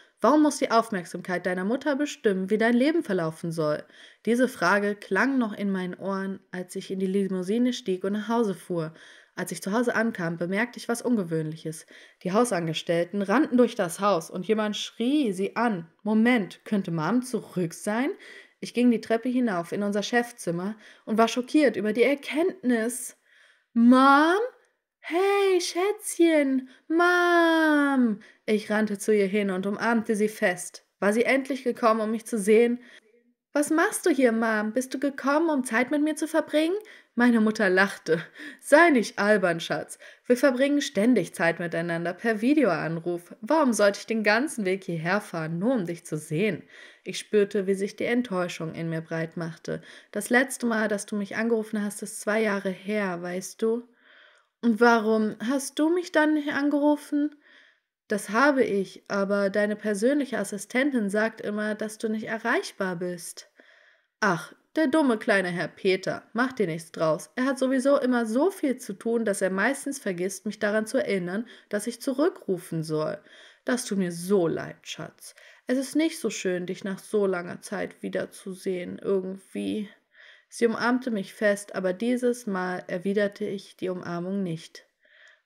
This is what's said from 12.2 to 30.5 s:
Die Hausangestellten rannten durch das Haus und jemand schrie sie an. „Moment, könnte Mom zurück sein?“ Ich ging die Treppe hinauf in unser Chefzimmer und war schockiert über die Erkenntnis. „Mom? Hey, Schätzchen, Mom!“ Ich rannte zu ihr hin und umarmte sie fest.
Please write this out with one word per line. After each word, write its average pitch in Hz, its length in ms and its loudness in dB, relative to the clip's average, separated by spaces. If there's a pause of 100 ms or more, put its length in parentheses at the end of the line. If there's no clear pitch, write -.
Die 180 100 -4
Hausangestellten 175 880 0
rannten 226 360 2
durch 240 180 4
das 175 260 -4
Haus 190 300 0
und 185 160 -8
jemand 214 300 -2
schrie 254 560 -2
sie 190 240 -4
an. 202 320 -2 (160)
„Moment, 220 600 2
könnte 196 280 -2
Mom 170 300 0
zurück 180 520 -4
sein?“ 233 360 -4 (500)
Ich - 140 -12
ging 247 160 4
die 226 100 2
Treppe 226 280 -2
hinauf 233 440 -2
in 202 100 -2
unser 202 200 -2
Chefzimmer 214 760 -4 (280)
und 220 140 0
war 226 100 6
schockiert 254 480 2
über 214 160 0
die 233 120 4
Erkenntnis. 247 1120 -2 (560)
„Mom? 277 640 8 (640)
Hey, 392 600 2
Schätzchen, 330 1080 2 (200)
Mom!“ 320 1300 4 (260)
Ich 214 240 0
rannte 208 280 0
zu 214 160 2
ihr 202 120 4
hin 202 240 0
und 190 160 -2
umarmte 220 500 0
sie 208 120 2
fest. - 580 -4 (140)